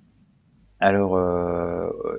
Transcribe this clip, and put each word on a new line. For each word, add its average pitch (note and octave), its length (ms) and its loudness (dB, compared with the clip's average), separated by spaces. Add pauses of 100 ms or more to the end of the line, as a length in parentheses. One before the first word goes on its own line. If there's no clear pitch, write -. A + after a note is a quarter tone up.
(840)
Alors, G2 320 4
euh, F2 760 0 (260)